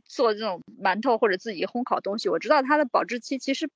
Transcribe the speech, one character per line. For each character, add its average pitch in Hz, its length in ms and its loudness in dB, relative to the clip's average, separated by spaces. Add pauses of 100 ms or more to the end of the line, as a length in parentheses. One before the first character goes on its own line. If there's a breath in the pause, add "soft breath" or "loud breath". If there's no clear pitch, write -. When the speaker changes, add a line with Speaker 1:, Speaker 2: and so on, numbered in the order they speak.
Speaker 1:
做 233 280 2
这 208 80 -6
种 190 200 -4 (180)
馒 190 220 0
头 240 160 4
或 220 120 4
者 185 80 2
自 220 160 -8
己 165 120 -4
烘 240 180 -4
烤 - 180 0
东 202 180 -4
西， 214 80 -4
Speaker 2:
嗯。 175 40 2
Speaker 1:
我 165 80 0
知 202 100 -2
道 294 120 6
它 277 160 2
的 302 80 2
保 - 200 0
质 233 160 -6
期 269 180 -6
其 269 140 -4
实 294 220 -4